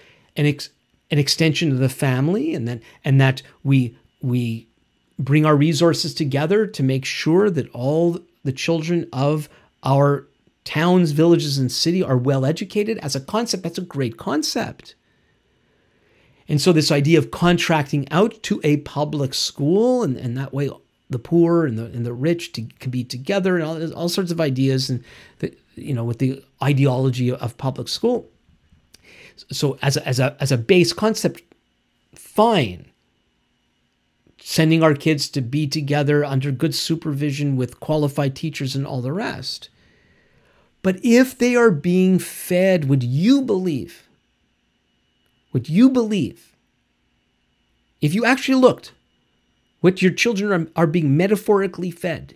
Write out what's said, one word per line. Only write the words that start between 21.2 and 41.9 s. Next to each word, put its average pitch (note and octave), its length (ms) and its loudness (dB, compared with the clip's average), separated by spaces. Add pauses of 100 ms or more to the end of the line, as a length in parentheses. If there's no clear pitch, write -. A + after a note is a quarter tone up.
and A#2 120 -2
the, A2+ 80 -8
and A#2 200 -8
the A#2+ 80 -6
rich E3 400 -4
to, A2+ 100 -8 (160)
can B2+ 120 -8
be B2 120 -4
together, F#3 540 -2
and E3 80 -2
all, D#3+ 280 -6
all E3+ 160 -4
sorts F3 220 -2
of E3 100 -2
ideas, C3 480 0
and B2+ 140 -4 (360)
the, - 160 -8 (200)
you - 180 -8
know, A#2 100 -4
with A#2+ 160 -4
the C3+ 240 -2 (180)
ideology C3 680 2
of - 260 -6
public C3 300 -6
school. - 420 -2 (1200)
So - 300 -2
as C#3 160 0
a, - 100 -6
as B2 120 -2
a, C3 200 0
as C#3 120 -2
a C3 60 2
base F3 360 4
concept, G#3+ 480 -2 (720)
fine. D#3 720 0 (1600)
Sending D#3+ 380 2
our D#3 100 6
kids C#3+ 360 -2
to C#3+ 120 -4
be C3+ 260 -4
together D3 580 0
under C#3 260 -2
good D3+ 240 -2
supervision C#3+ 800 -4
with B2+ 240 -4
qualified D3 560 -2
teachers C#3 400 -8
and C#3 100 -4
all C3 160 -8
the B2+ 120 -6
rest. - 560 -10 (1120)
But F#3+ 200 0
if B3+ 360 6
they B3 180 2
are A#3 160 6
being F3+ 480 2